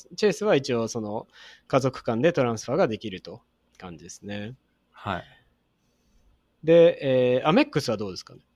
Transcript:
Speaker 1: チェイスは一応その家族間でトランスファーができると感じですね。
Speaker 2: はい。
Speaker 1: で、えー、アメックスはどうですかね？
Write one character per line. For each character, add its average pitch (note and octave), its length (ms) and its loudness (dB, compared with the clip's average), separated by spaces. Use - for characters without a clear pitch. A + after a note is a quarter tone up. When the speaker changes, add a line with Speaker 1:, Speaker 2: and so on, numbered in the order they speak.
Speaker 1:
チ G#3+ 120 2
ェ - 20 4
イ - 40 2
ス G3+ 120 -6
は G#3 100 4
一 C3+ 180 0
応 A2+ 140 -2
そ A2+ 140 -8
の G#2+ 260 -8
家 B2+ 140 2
族 - 240 -4
間 A2+ 160 -2
で E3 100 4
ト C#3+ 100 0
ラ A#2+ 120 0
ン G#2+ 40 -8
ス - 80 -14
フ A#2 60 -6
ァ C3+ 40 -2
ー - 20 -2
が F3+ 100 2
で G#2+ 120 -6
き A2 100 -12
る F#2 100 -12
と E2+ 220 -20
感 F2+ 200 -16
じ D#2+ 80 -20
で F2+ 40 -20
す - 160 -20
ね。 G#2 300 -12
Speaker 2:
は F#2+ 280 -8
い。 - 40 -14
Speaker 1:
で、 C#3 800 4
え - 40 -6
ー、 - 40 -2
ア - 20 4
メ B3+ 120 6
ッ - 20 -14
ク D3+ 160 -4
ス B2 100 -4
は G#2+ 60 -4
ど G#2 100 -8
う F#2+ 40 -10
で F2 40 -12
す - 80 -16
か - 100 -20
ね？ F2+ 60 -20